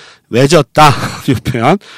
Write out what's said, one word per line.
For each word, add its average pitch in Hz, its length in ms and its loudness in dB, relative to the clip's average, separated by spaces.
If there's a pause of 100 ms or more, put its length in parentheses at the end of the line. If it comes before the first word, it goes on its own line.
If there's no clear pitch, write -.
(300)
외졌다. 143 600 2 (160)
<laughs> - 220 -14
이 135 60 0
표현, 127 440 -2 (200)